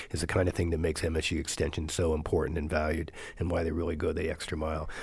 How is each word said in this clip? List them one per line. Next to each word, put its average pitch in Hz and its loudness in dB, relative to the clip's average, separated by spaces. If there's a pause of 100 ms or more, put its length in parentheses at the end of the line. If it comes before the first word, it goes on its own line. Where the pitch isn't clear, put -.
is 82 -2
the 82 -2
kind 92 4
of - 0
thing 85 2
that 80 2
makes 82 0
M 82 2
S - 0
U 78 2
Extension 78 -2
so 82 2
important 76 2
and 76 -2
valued 78 0 (260)
and 85 0
why 85 2
they 82 0
really 82 0
go 82 0
the 82 -2
extra - -4
mile. 78 -2 (140)